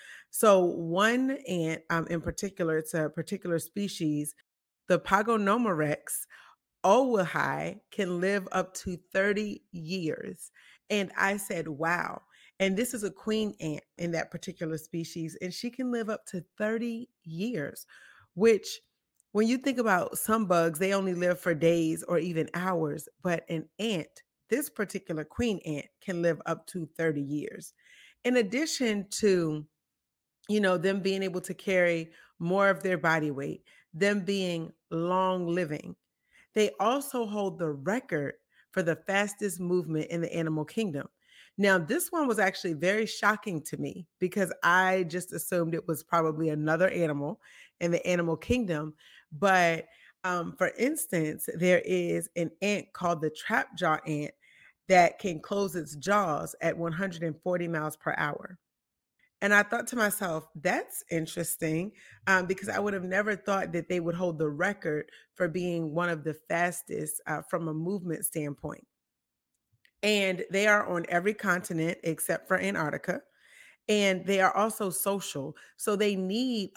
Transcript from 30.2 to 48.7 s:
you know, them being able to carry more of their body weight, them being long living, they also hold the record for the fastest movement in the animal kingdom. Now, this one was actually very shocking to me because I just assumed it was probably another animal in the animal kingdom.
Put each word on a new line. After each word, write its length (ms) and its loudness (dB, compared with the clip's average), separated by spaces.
you 100 2
know, 180 4
them 220 2
being 240 0
able 180 -2
to 120 -10
carry 580 2
more 320 4
of 140 0
their 140 2
body 340 2
weight, 320 -8
them 320 2
being 480 -2
long 580 0
living, 480 -2
they 180 4
also 440 0
hold 320 -2
the 140 -2
record 640 -2
for 140 -2
the 120 2
fastest 640 -2
movement 520 0
in 100 -2
the 120 -4
animal 300 -2
kingdom. 440 -4
Now, 200 6
this 320 0
one 160 0
was 140 2
actually 340 0
very 320 2
shocking 580 0
to 120 -8
me 320 -8
because 340 0
I 460 4
just 240 -6
assumed 420 -2
it 140 -4
was 140 -4
probably 440 2
another 420 4
animal 520 -2
in 100 2
the 160 0
animal 300 2
kingdom. 560 -2